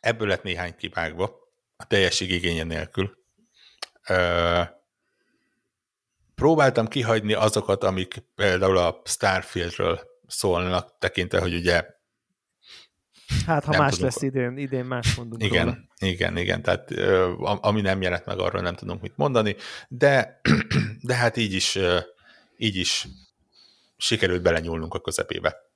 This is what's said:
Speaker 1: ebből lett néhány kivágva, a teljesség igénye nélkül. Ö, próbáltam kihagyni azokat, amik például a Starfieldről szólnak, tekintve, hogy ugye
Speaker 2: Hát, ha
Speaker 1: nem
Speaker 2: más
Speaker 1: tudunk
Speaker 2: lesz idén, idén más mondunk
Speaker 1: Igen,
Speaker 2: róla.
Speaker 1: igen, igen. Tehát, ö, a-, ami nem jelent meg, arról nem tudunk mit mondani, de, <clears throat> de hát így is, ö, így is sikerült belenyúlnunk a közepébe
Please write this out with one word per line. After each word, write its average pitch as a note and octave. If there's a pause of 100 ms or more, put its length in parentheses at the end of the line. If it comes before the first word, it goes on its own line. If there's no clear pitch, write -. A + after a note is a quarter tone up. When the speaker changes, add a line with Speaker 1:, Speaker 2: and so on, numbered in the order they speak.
Speaker 1:
ebből A2+
lett F#2
néhány F2
kivágva, E2+ (440)
a -
teljesség F#2
igénye F2
nélkül. E2 (920)
Ö, F2 (1700)
próbáltam C3+
kihagyni A2+
azokat, G2+
amik F#2+ (120)
például F#2+
a E2+
Starfieldről F2+ (260)
szólnak, F2+
tekintve, F2+
hogy F2
ugye F2 (1500)
Speaker 2:
Hát, D#3
ha D3+
Speaker 1:
nem D3
Speaker 2:
más C#3
Speaker 1:
tudunk B2+
Speaker 2:
lesz -
idén, C3
idén C3+
más B2
mondunk A#2
Speaker 1:
Igen, G2
Speaker 2:
róla. - (220)
Speaker 1:
igen, F2
igen. F2+
Tehát, -
ö, F#2
a-, G2+
ami G#2+
nem F#2+
jelent F2
meg, F#2+
arról F#2
nem F2
tudunk F2+
mit -
mondani, A#2+ (320)
de, C3+ (220)
<clears throat> -
de B2
hát A#2+
így G#2+
is, F#2
ö, F2+ (580)
így A2
is - (880)
sikerült F2+
belenyúlnunk E2
a -
közepébe - (200)